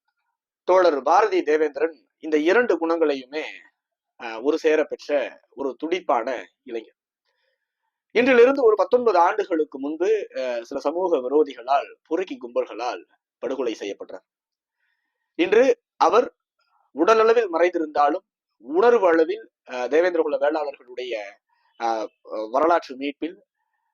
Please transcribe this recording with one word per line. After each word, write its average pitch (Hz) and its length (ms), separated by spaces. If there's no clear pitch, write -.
தோழர் 175 380
பாரதி 185 400
தேவேந்திரன் 151 540
இந்த 156 200
இரண்டு 175 500
குணங்களையுமே, 147 560
அஹ், 113 220
ஒரு 151 160
சேர 151 260
பெற்ற 120 560
ஒரு 135 280
துடிப்பான 135 680
இளைஞர். 117 320
இன்றிலிருந்து 254 500
ஒரு 214 140
பத்தொன்பது 208 420
ஆண்டுகளுக்கு 170 600
முன்பு, 170 560
அஹ், 123 280
சில 139 180
சமூக 165 380
விரோதிகளால், 127 840
பொறுக்கி 170 340
கும்பல்களால் 120 680
படுகொலை 127 400
செய்யப்படுறார். 98 460
இன்று 220 460
அவர் 196 380
உடலளவில் 220 600
மறைந்திருந்தாலும் 160 720
உணர்வு 196 500
அளவில், 170 440
அஹ், 123 220
தேவேந்திரகுல 156 500
வேளாளர்களுடைய, 135 760
அஹ், 113 280
வரலாற்று 156 460
மீட்பில், 147 400